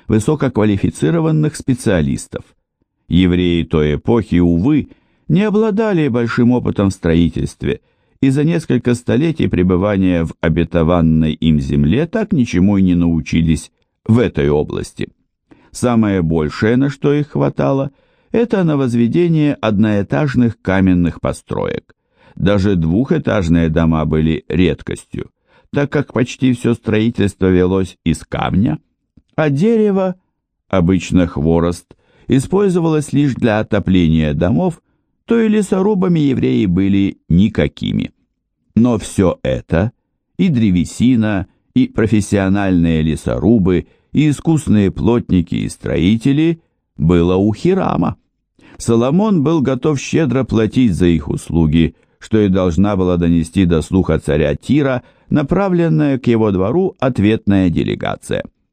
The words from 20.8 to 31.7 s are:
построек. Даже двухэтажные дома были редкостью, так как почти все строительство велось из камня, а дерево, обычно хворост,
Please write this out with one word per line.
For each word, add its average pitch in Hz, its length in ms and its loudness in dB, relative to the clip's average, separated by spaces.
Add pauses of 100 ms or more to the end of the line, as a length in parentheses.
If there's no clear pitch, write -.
построек. 50 720 -6 (420)
Даже 101 400 0
двухэтажные 87 920 0
дома 80 360 0
были 78 420 0
редкостью, - 840 -4 (420)
так 143 200 -2
как 147 220 -4
почти 127 400 -2
все 117 200 -2
строительство 107 720 -2
велось 92 580 0
из 80 180 -2
камня, 98 560 -2 (560)
а 156 140 0
дерево, 190 640 0 (540)
обычно 90 580 0
хворост, 82 680 -2 (320)